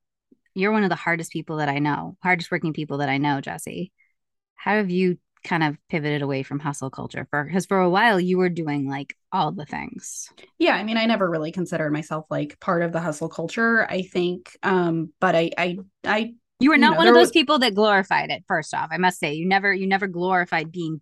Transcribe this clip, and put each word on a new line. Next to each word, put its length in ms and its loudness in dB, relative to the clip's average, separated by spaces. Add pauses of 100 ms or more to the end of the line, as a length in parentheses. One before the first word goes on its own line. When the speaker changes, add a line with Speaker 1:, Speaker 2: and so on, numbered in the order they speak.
(540)
Speaker 1:
you're 180 0
one 120 2
of 60 2
the 40 0
hardest 380 -4
people 240 -8
that 120 0
I 120 0
know, 420 -2
hardest 280 0
working 220 -2
people 260 -6
that 100 -2
I 100 0
know, 220 0
Jessie. 520 -10 (600)
How 220 -2
have 140 0
you 280 0 (240)
kind 200 -2
of 140 0 (140)
pivoted 320 -2
away 200 -2
from 160 -6
hustle 320 -6
culture? 400 -10
For, 200 -4
'cause 160 -2
for 140 0
a 100 4
while 300 4
you 180 2
were 100 4
doing, 400 -4
like, 260 -8 (180)
all 200 0
the 140 -10
things. 640 -12 (280)
Speaker 2:
Yeah, 160 4
I 100 -2
mean, 120 -2
I 100 2
never 220 2
really 240 -4
considered 400 -2
myself, 380 -6
like, 300 -6
part 220 0
of 100 -2
the 80 -2
hustle 280 -4
culture, 600 0
I 120 -4
think, 600 -4
um, 580 0
but 140 4
I, 240 2
I, 200 -2 (260)
I, 300 -2 (260)
Speaker 1:
You 100 6
were 60 8
Speaker 2:
you 40 6
Speaker 1:
not 120 8
Speaker 2:
know, 60 2
Speaker 1:
one 100 6
of 60 6
Speaker 2:
there 80 10
Speaker 1:
those 60 6
Speaker 2:
was 40 -8
Speaker 1:
people 280 4
that 140 2
glorified 560 2
it, 180 -6
first 260 -2
off. 160 -4
I 80 -4
must 200 2
say, 160 -2
you 120 -4
never, 280 2
you 120 -2
never 200 2
glorified 640 0
being 300 -6